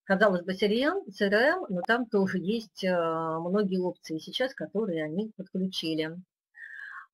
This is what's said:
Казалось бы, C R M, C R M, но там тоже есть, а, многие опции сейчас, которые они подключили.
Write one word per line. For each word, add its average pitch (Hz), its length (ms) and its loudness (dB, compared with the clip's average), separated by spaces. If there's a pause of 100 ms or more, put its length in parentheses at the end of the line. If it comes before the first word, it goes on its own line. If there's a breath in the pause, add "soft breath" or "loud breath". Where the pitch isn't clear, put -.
Казалось 185 380 4
бы, 190 120 -4
C 208 120 0
R 196 60 4
M, 285 400 0
C 208 140 0
R 196 80 2
M, 302 340 4
но 180 140 -4
там 233 240 2
тоже 190 320 2
есть, 214 480 -4
а, 165 520 0
многие 185 420 0
опции 175 380 -4
сейчас, 247 360 -4
которые 170 500 -2
они 190 320 -4
подключили. 170 800 -4 (960 loud breath)